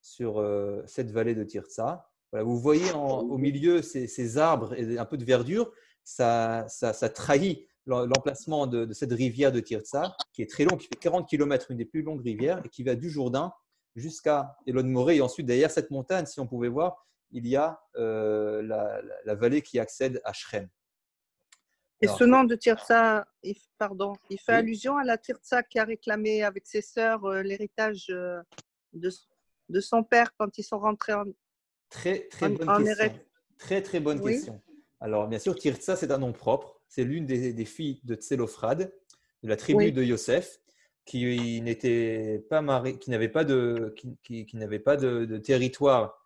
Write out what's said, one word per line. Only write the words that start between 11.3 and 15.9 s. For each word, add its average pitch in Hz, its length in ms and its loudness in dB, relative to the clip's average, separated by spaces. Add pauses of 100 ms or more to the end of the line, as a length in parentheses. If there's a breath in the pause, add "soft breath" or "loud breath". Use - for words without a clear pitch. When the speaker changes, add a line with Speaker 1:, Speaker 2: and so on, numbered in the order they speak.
Speaker 1:
une 123 80 -6
des 117 60 -6
plus 156 180 -6
longues 147 220 -8
rivières, 123 400 -2
et - 40 -14
qui - 140 -14
va 123 140 0
du 139 120 -8
Jourdain 143 440 -2 (420)
jusqu'à 147 640 -2 (100)
Elon 127 160 0
Moreh. 131 360 4
Et - 20 6
ensuite, 131 260 -2
derrière 131 240 4
cette 156 220 -2